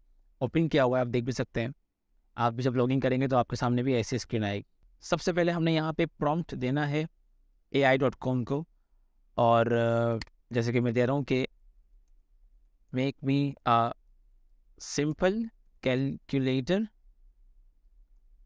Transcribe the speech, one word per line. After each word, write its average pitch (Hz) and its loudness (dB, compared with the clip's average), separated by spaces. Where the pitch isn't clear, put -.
ओपन 160 0
किया 143 2
हुआ 127 2
है, 127 2
आप 123 0
देख 120 -2
भी 127 -4
सकते 120 -4
हैं। 120 -6
आप 117 0
भी 120 -4
जब 123 0
लॉगिन 127 2
करेंगे 131 0
तो 127 2
आपके 120 0
सामने 123 0
भी 131 0
ऐसी 113 -2
स्क्रीन 110 -4
आएगी। 101 -4
सबसे 175 -2
पहले 170 0
हमने 165 0
यहाँ 156 -2
पे 165 0
प्रॉम्प्ट 156 -4
देना 135 -2
है 151 -2
एआई 135 4
डॉट 131 0
कॉम 127 -2
को, 143 -4
और, 117 4
अ, 117 2
जैसे 120 0
कि 123 2
मैं 120 0
दे 123 2
रहा 135 0
हूँ 143 -2
कि 131 0
make 131 -4
me 139 2
a 117 4
simple 156 0
calculator 131 -2